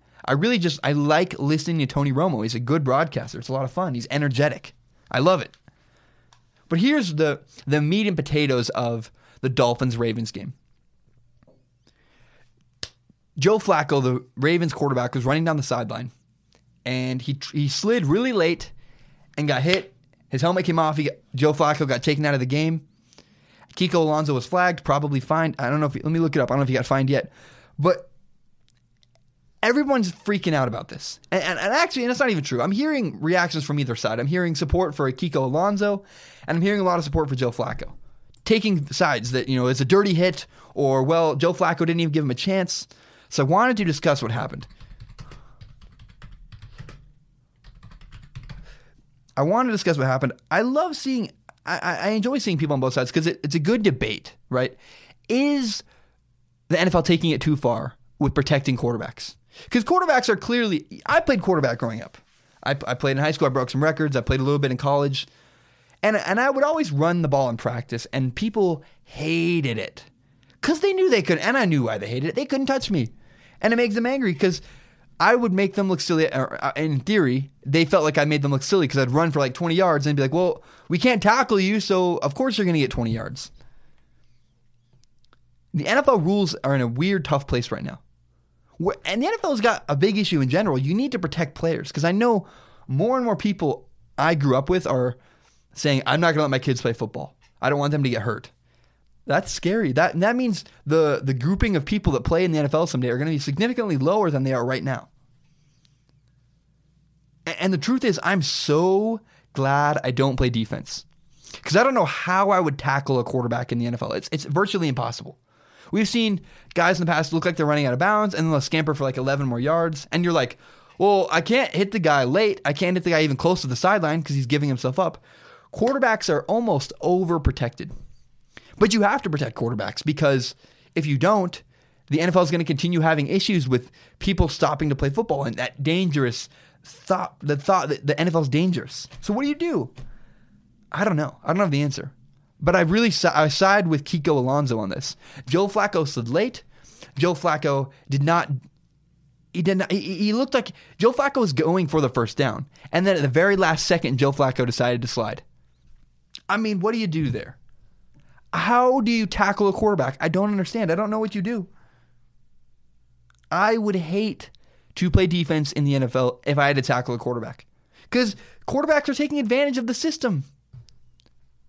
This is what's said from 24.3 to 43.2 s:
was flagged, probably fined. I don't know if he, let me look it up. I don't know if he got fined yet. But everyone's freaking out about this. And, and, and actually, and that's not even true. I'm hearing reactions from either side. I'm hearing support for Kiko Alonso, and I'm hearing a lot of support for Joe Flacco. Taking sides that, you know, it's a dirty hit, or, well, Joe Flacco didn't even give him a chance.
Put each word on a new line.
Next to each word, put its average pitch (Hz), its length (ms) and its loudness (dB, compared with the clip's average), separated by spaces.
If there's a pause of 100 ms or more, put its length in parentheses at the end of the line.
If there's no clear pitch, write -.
was 123 120 -4
flagged, 180 380 0
probably 143 340 0
fined. 156 400 0
I 127 120 -2
don't 151 100 0
know 151 60 2
if 143 80 -4
he, - 60 -8
let 156 120 -4
me 165 80 0
look 160 160 0
it 143 40 2
up. 123 100 0
I 131 40 0
don't 139 60 2
know 143 40 2
if 127 40 0
he 131 60 0
got 123 120 0
fined 135 240 2
yet. 135 220 0 (460)
But 175 320 0 (1500)
everyone's 240 500 2
freaking 190 400 -2
out 131 160 2
about - 200 -8
this. - 300 -14 (140)
And, - 100 0
and, 180 160 -2
and 202 140 -2
actually, 311 320 0
and 247 60 0
that's 254 100 -2
not 254 100 2
even 156 140 0
true. 120 180 -2
I'm 190 100 0
hearing 254 480 -2
reactions 160 440 0
from 147 160 -2
either 123 160 -2
side. 113 240 -2
I'm 139 60 -2
hearing 175 280 0
support 165 400 -2
for 139 160 0
Kiko 139 320 -2
Alonso, 196 640 0 (420)
and 160 100 -2
I'm 165 60 0
hearing 202 180 2
a 190 40 0
lot 180 140 2
of 156 60 -2
support 147 240 -2
for 135 60 -4
Joe 123 160 0
Flacco. - 420 -6 (520)
Taking 202 440 2
sides 127 440 0
that, 127 160 0
you 131 80 0
know, 123 100 2
it's 127 140 0
a 139 40 0
dirty 190 300 0
hit, 175 320 0 (280)
or, 135 280 2
well, 160 320 2
Joe 170 180 2
Flacco 170 260 0
didn't 165 220 0
even 160 120 0
give 151 120 0
him 135 60 -2
a 127 40 -4
chance. 190 520 -4 (420)